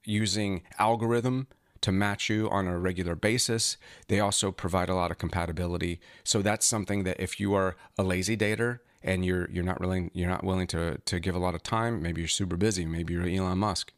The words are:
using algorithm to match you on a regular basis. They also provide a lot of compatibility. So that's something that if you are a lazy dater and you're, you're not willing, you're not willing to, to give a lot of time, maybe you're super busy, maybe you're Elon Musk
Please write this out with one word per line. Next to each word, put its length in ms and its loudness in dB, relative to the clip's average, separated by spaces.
using 580 0
algorithm 680 2
to 100 2
match 360 0
you 220 2
on 160 0
a 120 -2
regular 360 -4
basis. 640 0
They 120 4
also 300 2
provide 380 -2
a 60 0
lot 160 0
of 80 -6
compatibility. 840 -2
So 180 2
that's 240 2
something 380 0
that 160 -2
if 180 -6
you 160 2
are 220 2
a 60 0
lazy 340 2
dater 440 0
and 220 0
you're, 260 2
you're 140 -2
not 160 -2
willing, 320 0
you're 160 0
not 160 -2
willing 220 0
to, 320 -2
to 220 -2
give 140 -2
a 40 0
lot 160 0
of 80 -8
time, 400 -2
maybe 180 -2
you're 80 -4
super 280 -2
busy, 280 2
maybe 300 -2
you're 120 0
Elon 300 0
Musk 420 -2